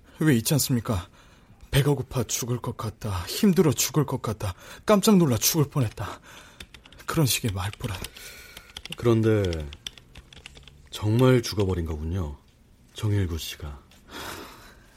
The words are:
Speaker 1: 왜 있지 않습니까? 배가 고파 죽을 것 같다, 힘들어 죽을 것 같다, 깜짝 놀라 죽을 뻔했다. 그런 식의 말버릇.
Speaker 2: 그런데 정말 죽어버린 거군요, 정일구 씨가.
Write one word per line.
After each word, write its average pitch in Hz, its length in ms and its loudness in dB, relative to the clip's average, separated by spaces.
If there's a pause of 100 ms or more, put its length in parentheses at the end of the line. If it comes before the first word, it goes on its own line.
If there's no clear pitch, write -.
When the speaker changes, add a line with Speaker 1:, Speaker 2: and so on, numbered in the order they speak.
(200)
Speaker 1:
왜 156 140 6
있지 113 200 2
않습니까? 117 540 -2 (640)
배가 139 220 2
고파 120 320 -4
죽을 120 360 -6
것 - 180 -8
같다, 104 480 -6
힘들어 175 460 4
죽을 - 340 0
것 131 160 -6
같다, 104 320 -6 (320)
깜짝 208 320 6
놀라 139 180 4
죽을 143 320 2
뻔했다. - 520 -4 (840)
그런 160 220 2
식의 110 260 -2
말버릇. 95 420 -6 (1000)
Speaker 2:
그런데 110 460 2 (1500)
정말 120 520 4
죽어버린 92 420 -2
거군요, 78 540 -6 (560)
정일구 98 420 -2
씨가. 73 420 -12 (1200)